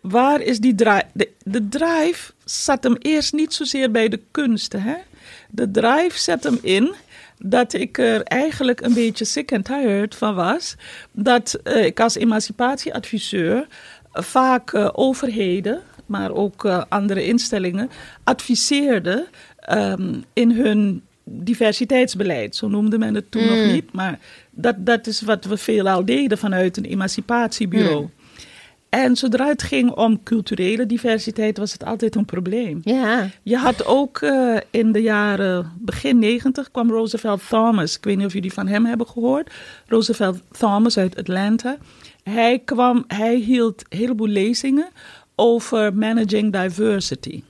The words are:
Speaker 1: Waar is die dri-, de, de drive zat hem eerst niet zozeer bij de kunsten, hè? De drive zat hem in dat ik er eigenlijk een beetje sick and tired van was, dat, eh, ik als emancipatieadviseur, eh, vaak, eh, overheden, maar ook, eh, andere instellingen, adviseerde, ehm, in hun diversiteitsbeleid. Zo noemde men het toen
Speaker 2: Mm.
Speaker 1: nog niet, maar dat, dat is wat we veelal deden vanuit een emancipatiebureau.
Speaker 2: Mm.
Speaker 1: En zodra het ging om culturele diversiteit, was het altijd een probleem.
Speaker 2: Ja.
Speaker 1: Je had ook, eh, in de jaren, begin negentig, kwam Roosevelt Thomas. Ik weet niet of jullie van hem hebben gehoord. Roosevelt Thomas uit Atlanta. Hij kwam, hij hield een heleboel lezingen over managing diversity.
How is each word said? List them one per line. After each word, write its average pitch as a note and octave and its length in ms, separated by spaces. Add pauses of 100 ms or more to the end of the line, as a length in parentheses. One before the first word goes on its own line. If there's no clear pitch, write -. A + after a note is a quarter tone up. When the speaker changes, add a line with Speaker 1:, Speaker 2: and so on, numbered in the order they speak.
Speaker 1:
Waar B3+ 400
is A#3 200
die A#3+ 140
dri-, G3+ 280 (100)
de, - 160 (140)
de G#3 260
drive E4 640 (120)
zat - 380
hem A#3+ 160
eerst D4 340
niet D4+ 220
zozeer C4+ 360
bij A3 180
de G#3 120 (100)
kunsten, A3 520
hè? A#3+ 120 (540)
De G#3+ 220
drive B3+ 480
zat - 240
hem A#3+ 200
in A#3 320 (480)
dat A#3+ 300
ik - 260
er A3+ 240
eigenlijk C4 580
een A#3+ 140
beetje A3+ 300
sick C#4 280
and G3 120
tired G#3+ 500
van G#3+ 200
was, F#3 420 (360)
dat, A#3+ 500
eh, A3 220
ik - 160
als A3+ 140
emancipatieadviseur, A3+ 1500 (460)
eh, - 100
vaak, B3+ 500
eh, G#3 200
overheden, A3 880 (260)
maar G3 260
ook, G3 320
eh, F3+ 240
andere G3+ 360
instellingen, G3+ 680 (340)
adviseerde, B3+ 1000 (340)
ehm, F#3+ 600 (120)
in A#3 180
hun G#3+ 520 (220)
diversiteitsbeleid. G#3 1300
Zo A3 120
noemde G#3 300
men A3 160
het G#3 160
toen A3+ 120
Speaker 2:
Mm. A3+ 60
Speaker 1:
nog A3 240
niet, - 200
maar F#3+ 260 (320)
dat, A#3+ 280
dat A3+ 280
is A3 140
wat G#3+ 240
we G3 120
veelal F#3+ 480
deden A#3+ 340
vanuit F#3 380
een - 80
emancipatiebureau. G3 1160
Speaker 2:
Mm. - 80 (800)
Speaker 1:
En B3 280
zodra B3+ 300
het D4 160
ging B3 280
om A3 320
culturele G#3+ 640
diversiteit, A3 720
was G3+ 140
het - 120
altijd A3 300
een G#3 100
probleem. F#3 580
Speaker 2:
Ja. A3 460 (140)
Speaker 1:
Je A3+ 140
had B3+ 300
ook, C4+ 340
eh, C4 360 (140)
in A3+ 220
de G#3 100
jaren, G3 760
begin A#3+ 400
negentig, A#3+ 520
kwam A#3 200
Roosevelt A3 580
Thomas. A3 480
Ik - 80
weet G3+ 120
niet G3 100
of F#3 60
jullie F#3 200
van G3 140
hem G#3 200
hebben A#3 200
gehoord. C4 440 (360)
Roosevelt G#3+ 520 (200)
Thomas A3 400
uit F#3 180
Atlanta. G#3 600 (460)
Hij A#3 420
kwam, B3 420
hij A3 300
hield A#3 520
een E3+ 100
heleboel A3 300
lezingen A#3+ 600 (460)
over A3+ 600
managing G#3+ 580
diversity. F#3+ 960